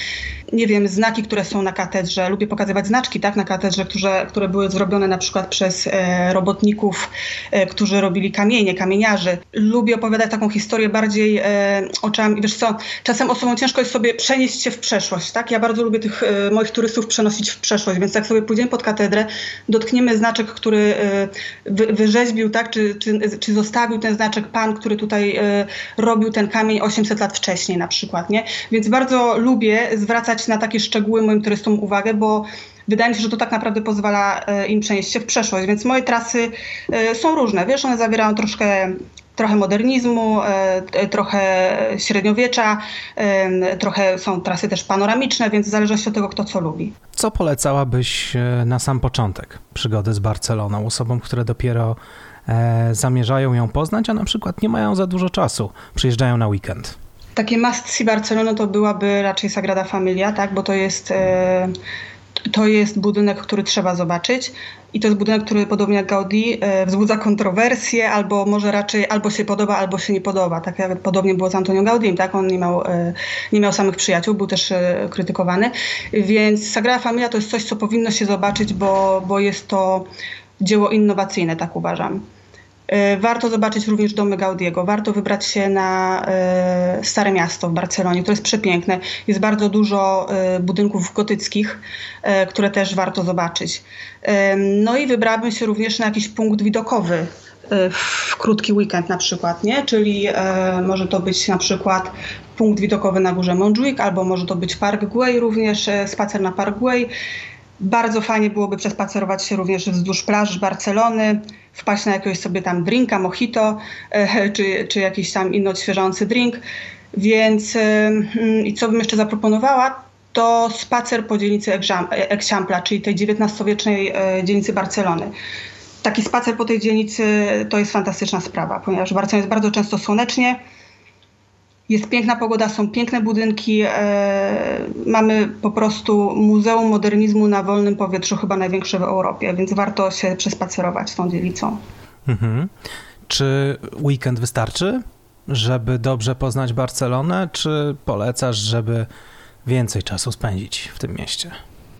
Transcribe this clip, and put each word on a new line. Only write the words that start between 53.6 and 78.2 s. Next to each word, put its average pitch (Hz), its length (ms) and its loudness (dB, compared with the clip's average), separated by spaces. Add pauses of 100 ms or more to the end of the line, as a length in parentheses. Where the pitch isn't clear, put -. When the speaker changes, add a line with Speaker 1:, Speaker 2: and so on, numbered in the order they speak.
Speaker 2:
poznać, 160 420 0
a 214 40 0
na 214 100 -2
przykład - 380 -4
nie 214 60 2
mają 214 260 0
za 190 120 2
dużo 180 240 0
czasu, - 400 -2 (240)
przyjeżdżają 123 420 2
na 113 120 2
weekend? - 580 -6 (280)
Speaker 1:
Takie 226 240 0
must 240 300 0
see - 160 -2
Barcelony 220 500 2
to 214 120 0
byłaby 202 560 2
raczej 196 280 -2
Sagrada 190 340 -2
Familia, 190 480 0
tak? 202 220 -2
Bo 196 80 0
to 202 100 -2
jest, 190 380 -2
e, 185 580 2 (840)
to 214 140 2
jest 214 340 2
budynek, 202 380 2
który 202 240 -4
trzeba 185 320 0
zobaczyć. 175 580 -2 (400)
I 214 80 -2
to 220 80 4
jest 208 100 4
budynek, 214 260 2
który 208 220 2
podobnie 202 300 2
jak 196 140 0
Gaudí, 214 500 0
e, 190 260 2
wzbudza 208 300 2
kontrowersje, 214 920 2
albo 202 360 2
może 208 260 2
raczej 202 360 0
albo 214 220 0
się 208 140 -2
podoba, 202 320 0
albo 185 220 -2
się - 140 -2
nie 190 80 0
podoba. 185 400 0
Tak 175 180 -6
jak 185 200 -2
podobnie 190 360 0
było 185 160 0
z 185 40 0
Antonio 190 280 2
Gaudim, 220 340 2
tak? 185 180 0
On 190 120 0
nie 185 120 0
miał, 175 240 0
e, 175 300 0 (400)
nie 208 80 4
miał 202 120 2
samych 196 240 2
przyjaciół, 180 380 0
był 196 120 0
też, - 260 -2
e, 180 380 0
krytykowany. 185 600 0 (420)
Więc 214 580 2
Sagrada 247 280 2
Familia 240 300 -2
to 233 100 -2
jest 214 120 -2
coś, 226 140 -2
co 214 120 -4
powinno 220 340 0
się 214 160 0